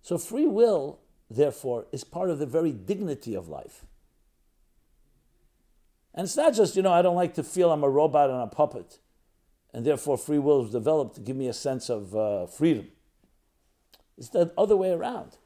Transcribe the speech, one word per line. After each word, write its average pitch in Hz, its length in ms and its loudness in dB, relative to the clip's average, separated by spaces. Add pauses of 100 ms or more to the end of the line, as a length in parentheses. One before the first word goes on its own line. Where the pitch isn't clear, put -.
So 175 140 -4
free - 280 -2
will, 202 540 2 (300)
therefore, 123 600 -2
is 131 120 -10
part 180 260 -4
of 156 80 -2
the 147 80 -4
very 160 260 0
dignity 135 600 -6
of 92 140 -8
life. - 380 -16 (2250)
And 185 120 -6
it's - 100 -8
not 294 180 4
just, 208 220 2
you 190 60 2
know, 185 100 4
"I 175 100 6
don't 175 140 4
like 175 200 0
to 175 80 -4
feel 175 280 2
I'm 151 120 2
a 139 60 4
robot 143 400 4
and 127 120 -4
a 113 60 -4
puppet, - 520 -4 (720)
and 117 120 -8
therefore 139 320 0
free 147 220 -2
will 139 260 2
is 104 60 -10
developed 123 440 -2
to - 60 -18
give 127 160 -8
me 131 100 -6
a 120 60 -6
sense 131 360 -6
of, 104 260 -6
uh, 104 320 -2
freedom." 147 440 0 (1300)
It's 117 120 -20
the 170 280 0
other 202 180 4
way 185 160 0
around. 233 540 -6